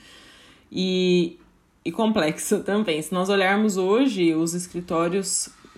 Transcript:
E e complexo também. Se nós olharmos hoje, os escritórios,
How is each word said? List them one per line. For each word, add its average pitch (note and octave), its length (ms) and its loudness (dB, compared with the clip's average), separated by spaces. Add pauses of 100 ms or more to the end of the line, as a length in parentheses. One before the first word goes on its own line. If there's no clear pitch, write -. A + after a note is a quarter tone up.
(720)
E F#3 680 0 (460)
e E3 80 -6
complexo G#3+ 680 0
também. G3 420 -2
Se D#3 120 -8
nós F#3 160 0
olharmos G3 480 2
hoje, F#3+ 560 2
os E3 200 -2
escritórios, F3 960 -4 (280)